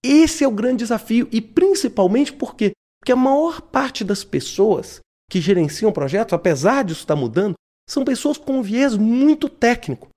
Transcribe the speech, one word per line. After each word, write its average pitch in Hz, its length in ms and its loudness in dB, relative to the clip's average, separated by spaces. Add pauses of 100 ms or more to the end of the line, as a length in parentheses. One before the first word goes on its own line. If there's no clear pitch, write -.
Esse 302 400 4
é - 20 2
o 254 60 0
grande 233 320 -2
desafio 226 480 -2
e, 220 80 0
principalmente, 269 920 0
por - 220 -8
quê? 208 160 0 (300)
Porque - 100 -6
a 247 60 4
maior 285 440 0
parte 262 440 -4
das 196 180 -4
pessoas - 800 -2 (280)
que 185 120 -2
gerenciam 175 500 0
projetos, 160 420 -2
apesar 175 520 0
disso 165 200 -8
tá 151 120 -2
mudando, 147 380 -2 (340)
são 269 160 -2
pessoas 277 340 -2
com 269 200 -4
um 254 40 -2
viés 226 340 0
muito 269 520 2
técnico. 240 680 -2